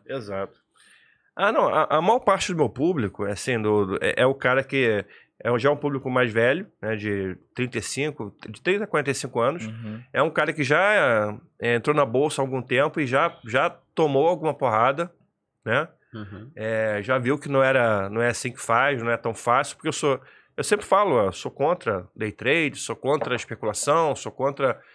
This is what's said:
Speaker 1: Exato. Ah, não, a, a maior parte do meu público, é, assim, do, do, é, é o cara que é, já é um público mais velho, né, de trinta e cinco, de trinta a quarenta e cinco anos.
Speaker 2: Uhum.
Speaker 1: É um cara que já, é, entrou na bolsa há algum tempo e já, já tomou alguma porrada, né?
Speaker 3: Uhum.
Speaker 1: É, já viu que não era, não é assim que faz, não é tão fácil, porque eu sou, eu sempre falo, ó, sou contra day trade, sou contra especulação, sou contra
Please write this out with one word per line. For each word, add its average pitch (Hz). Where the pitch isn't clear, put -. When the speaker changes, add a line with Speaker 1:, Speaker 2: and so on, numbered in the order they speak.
Speaker 1:
Exato. 101
Ah, 202
não, -
a, 156
a 156
maior 214
parte 196
do 175
meu 147
público, 131
é, 101
assim, 113
do, 104
do, 92
é, 104
é 123
o 135
cara 131
que 113
é, 120
já 117
é 147
um 147
público 139
mais 127
velho, 131
né, 110
de 98
trinta 123
e 110
cinco, 135
de 107
trinta 202
a -
quarenta 143
e -
cinco -
anos. 131
Speaker 2:
Uhum. 110
Speaker 1:
É 127
um 156
cara 160
que 151
já, 131
é, 120
entrou 127
na 147
bolsa 135
há 135
algum 131
tempo 131
e 143
já, 143
já 135
tomou 147
alguma 156
porrada, 135
né? 131
Speaker 3:
Uhum. 104
Speaker 1:
É, 110
já 131
viu 127
que -
não 135
era, 117
não 110
é 120
assim 120
que -
faz, 127
não 117
é 117
tão 113
fácil, 127
porque 156
eu -
sou, 139
eu -
sempre 208
falo, 165
ó, -
sou -
contra 123
day 107
trade, 139
sou -
contra 127
especulação, 139
sou -
contra 135